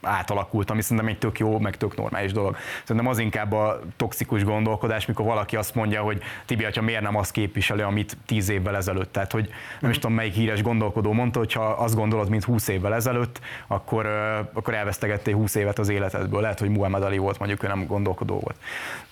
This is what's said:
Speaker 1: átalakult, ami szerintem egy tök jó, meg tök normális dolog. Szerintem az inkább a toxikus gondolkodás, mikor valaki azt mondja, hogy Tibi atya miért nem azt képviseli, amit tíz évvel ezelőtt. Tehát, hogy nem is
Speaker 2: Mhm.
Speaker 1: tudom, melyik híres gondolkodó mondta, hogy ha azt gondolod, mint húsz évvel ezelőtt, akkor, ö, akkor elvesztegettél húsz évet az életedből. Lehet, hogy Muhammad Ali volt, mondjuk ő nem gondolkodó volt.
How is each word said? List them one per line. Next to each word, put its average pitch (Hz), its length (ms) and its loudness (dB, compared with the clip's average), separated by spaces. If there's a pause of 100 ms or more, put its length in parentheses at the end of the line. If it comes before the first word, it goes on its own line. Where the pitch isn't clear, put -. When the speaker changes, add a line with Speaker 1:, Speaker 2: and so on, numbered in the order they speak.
Speaker 1:
átalakult, 98 680 0
ami 107 120 2
szerintem 110 240 2
egy 107 120 -2
tök 110 200 -2
jó, 110 200 2
meg 104 180 -2
tök - 200 -2
normális 101 360 -2
dolog. 101 240 0 (280)
Szerintem 117 260 2
az 117 80 2
inkább 107 340 0
a 107 280 2 (160)
toxikus 113 480 0
gondolkodás, 110 640 2
mikor 107 200 0
valaki 110 300 0
azt 107 180 -2
mondja, 107 280 0
hogy 104 200 0 (240)
Tibi 113 180 0
atya 107 180 -2
miért 113 200 2
nem 104 140 0
azt 101 160 0
képviseli, 104 500 0
amit 101 340 0 (100)
tíz 104 220 2
évvel 101 280 0
ezelőtt. 92 360 -2
Tehát, 98 200 -2
hogy 110 160 0 (320)
nem 127 100 0
is 117 60 2
Speaker 2:
Mhm. - 100 -4
Speaker 1:
tudom, 113 100 2
melyik 110 180 0
híres 107 280 2
gondolkodó 107 500 2
mondta, 120 260 2
hogy 113 140 0
ha 117 120 0
azt 110 300 2
gondolod, 110 340 2
mint 107 160 2
húsz 117 240 0
évvel 101 260 2
ezelőtt, 120 460 0 (260)
akkor, 107 400 0
ö, 107 320 0 (140)
akkor 117 220 -2 (180)
elvesztegettél 104 420 0
húsz 104 200 2
évet 101 240 2
az 104 100 2
életedből. 98 520 0
Lehet, 104 180 0
hogy 101 100 0
Muhammad 98 340 2
Ali 98 160 2
volt, 98 200 0
mondjuk 101 240 -2
ő 107 40 -2
nem 95 200 -2
gondolkodó 98 540 0
volt. - 160 -6 (560)